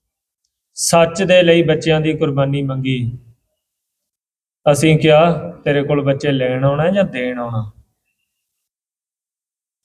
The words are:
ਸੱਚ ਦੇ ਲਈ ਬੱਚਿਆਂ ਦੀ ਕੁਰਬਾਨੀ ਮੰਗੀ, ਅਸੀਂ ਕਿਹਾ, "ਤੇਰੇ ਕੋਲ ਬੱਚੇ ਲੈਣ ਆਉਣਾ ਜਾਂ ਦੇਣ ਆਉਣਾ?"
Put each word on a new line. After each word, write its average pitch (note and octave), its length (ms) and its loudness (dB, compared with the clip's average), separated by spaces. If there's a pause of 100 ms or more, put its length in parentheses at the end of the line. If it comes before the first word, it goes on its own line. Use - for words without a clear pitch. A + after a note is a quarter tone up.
(760)
ਸੱਚ E3+ 480 0
ਦੇ F3+ 200 4
ਲਈ E3+ 200 4
ਬੱਚਿਆਂ D#3 380 0
ਦੀ D#3 180 -2
ਕੁਰਬਾਨੀ C#3 440 -2
ਮੰਗੀ, C3 560 -6 (1500)
ਅਸੀਂ D#3 260 2
ਕਿਹਾ, D#3 520 2 (140)
"ਤੇਰੇ C#3+ 180 0
ਕੋਲ C#3+ 220 -2
ਬੱਚੇ C#3 280 -2
ਲੈਣ B2+ 320 -2
ਆਉਣਾ D3 260 0
ਜਾਂ G3 140 0
ਦੇਣ B2+ 340 -6
ਆਉਣਾ?" A2+ 340 -8 (2000)